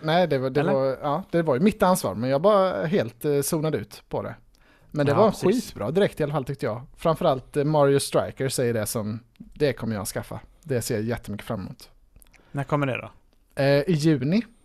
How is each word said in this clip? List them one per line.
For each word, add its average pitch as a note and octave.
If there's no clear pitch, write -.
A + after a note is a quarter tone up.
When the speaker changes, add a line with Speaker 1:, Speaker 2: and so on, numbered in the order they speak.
Speaker 1:
Nej, E3
det C#3+
var, C3
det C3+
Speaker 2:
Eller? F3+
Speaker 1:
var, C3+
ja, D3
det E3+
var D3+
ju C3
mitt G3+
ansvar, E3
men A#2+
jag C#3
bara F#3+
helt, D#3
eh, C#3+
zonade D#3
ut -
på B2
det. G2+
Men D3
det C#3+
Speaker 2:
Ja, D3
Speaker 1:
var G#3+
en G3+
Speaker 2:
precis. A3
Speaker 1:
skitbra -
direkt F#3
i D3+
alla D3
fall, C#3
tyckte C#3+
jag. A#2
Framförallt, D#3
eh, C#3+
Mario C#3+
Strikers C3
är A#2+
det G#2+
som, A2
det -
kommer A2+
jag G2
skaffa. A2
Det B2+
ser A#2+
jag G#2+
jättemycket G#2+
fram A2
emot. -
Speaker 2:
När C#3
kommer C#3+
det A#2
då? G#2+
Speaker 1:
Eh, -
i C#3+
juni. D#3